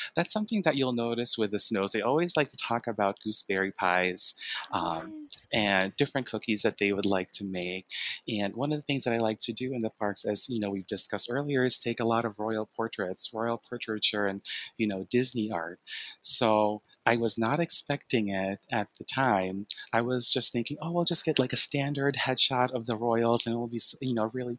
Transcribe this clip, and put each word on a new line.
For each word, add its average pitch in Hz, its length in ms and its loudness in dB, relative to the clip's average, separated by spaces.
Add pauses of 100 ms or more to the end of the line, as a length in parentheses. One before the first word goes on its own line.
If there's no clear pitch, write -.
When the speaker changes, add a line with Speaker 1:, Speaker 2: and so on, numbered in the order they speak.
(160)
Speaker 1:
That's 170 160 0
something 214 300 0
that 156 140 2
you'll 131 180 2
notice 117 440 0
with 104 140 0
the 104 80 0
Snows. 98 320 0
They 104 100 0
always 156 340 2
like 151 140 4
to - 80 -8
talk - 300 -2
about 101 360 0
gooseberry 98 480 0
pies, 90 640 2 (380)
um, 85 500 -4
Speaker 2:
Yes. - 300 -6
Speaker 1:
and 98 440 2
different 139 320 0
cookies 107 340 -2
that 107 160 0
they 101 140 2
would 98 140 0
like 95 260 0
to - 120 -4
make. 92 420 -6 (420)
And 101 280 -2
one 139 160 -2
of 151 60 -2
the 147 40 -10
things 139 220 -2
that 117 100 2
I 117 40 2
like 110 220 0
to - 140 -2
do 127 200 -6
in 117 80 -2
the 110 80 -2
parks, - 360 -4
as, 104 240 -2
you 117 100 -2
know, 101 100 -2
we've 98 160 -4
discussed - 440 -4
earlier, 139 340 0
is 123 140 4
take 117 220 -2
a 113 60 2
lot 117 200 2
of 104 140 -6
royal 107 260 -2
portraits, 104 680 -4
royal 117 240 -2
portraiture, 107 680 -2
and, 98 160 -2 (360)
you 113 100 2
know, 98 220 -4
Disney 123 420 0
art. 85 280 -6 (420)
So 107 600 4 (240)
I 117 100 6
was 117 220 0
not 120 220 2
expecting 135 680 0
it 98 320 -2 (120)
at 107 160 -2 (100)
the 107 60 -14
time. 101 600 0 (260)
I 117 100 2
was 123 300 0
just - 200 4
thinking, 120 300 -2
"Oh, 165 100 -4
we'll 175 120 2
just 175 220 2
get, 160 140 4
like, 127 140 0
a - 20 4
standard 139 600 2
headshot 127 560 2
of 117 140 -4
the 117 100 0
royals 117 500 2
and 117 80 -2
it'll 117 140 -4
be 117 100 -6
s-, - 240 -2
you 127 120 -2
know, 110 200 0
really 123 240 -6